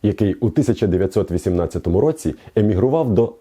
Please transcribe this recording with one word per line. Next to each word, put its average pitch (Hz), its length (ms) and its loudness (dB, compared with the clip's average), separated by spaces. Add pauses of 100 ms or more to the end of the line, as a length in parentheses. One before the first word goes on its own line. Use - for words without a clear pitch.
який 101 300 0
у 113 160 -2
тисяча 113 380 0
дев'ятсот 92 440 0
вісімнадцятому 87 720 -2
році 156 340 -2 (200)
емігрував 110 580 2
до 117 280 2